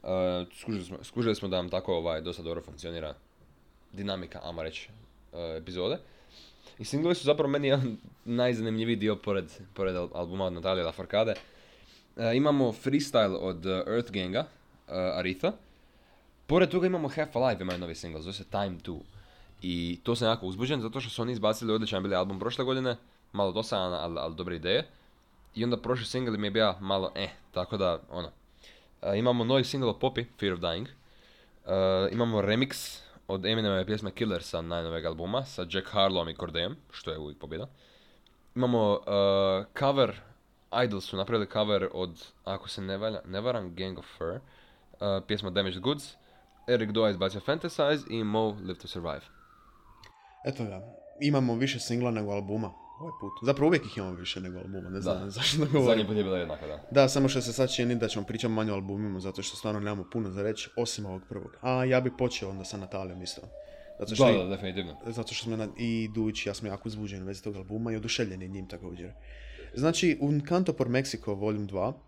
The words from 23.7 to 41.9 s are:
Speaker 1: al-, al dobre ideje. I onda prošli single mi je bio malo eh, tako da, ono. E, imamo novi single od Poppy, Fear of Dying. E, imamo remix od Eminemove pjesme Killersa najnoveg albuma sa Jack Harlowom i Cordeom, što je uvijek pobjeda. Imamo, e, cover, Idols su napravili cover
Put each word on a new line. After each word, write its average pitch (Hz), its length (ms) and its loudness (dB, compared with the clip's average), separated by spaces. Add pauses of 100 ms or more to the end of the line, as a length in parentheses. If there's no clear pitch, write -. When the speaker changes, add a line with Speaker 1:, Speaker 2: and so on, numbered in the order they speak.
Speaker 1:
al-, 85 260 -4
al 80 140 -4
dobre 87 220 -6
ideje. 90 320 2 (680)
I 110 80 -2
onda 120 140 2
prošli 117 280 -2
single 120 320 -2
mi 104 100 0
je 98 40 0
bio 101 280 4
malo 98 360 0
eh, 95 140 -4 (220)
tako 92 260 -4
da, 87 220 2 (100)
ono. 80 220 -6 (720)
E, 101 140 2
imamo 120 260 4
novi 127 200 6
single 131 260 0
od 104 80 -2
Poppy, - 280 0 (120)
Fear 98 160 2
of 87 60 -4
Dying. 87 260 -2
E, - 1300 0
imamo 113 300 2
remix 113 580 0 (280)
od 95 180 -4
Eminemove 101 400 2
pjesme 101 260 -2
Killersa 87 500 -2
najnoveg 82 440 -4
albuma 92 400 -2
sa - 180 -10
Jack 92 240 -2
Harlowom 95 420 4
i 80 60 -6
Cordeom, 87 400 -4 (160)
što - 200 -8
je 78 60 -4
uvijek 73 220 -10
pobjeda. 80 280 -8 (880)
Imamo, 120 420 4
e, - 120 -6 (640)
cover, 135 400 4 (680)
Idols 101 200 -2
su 95 120 -6
napravili 104 300 0
cover 104 460 2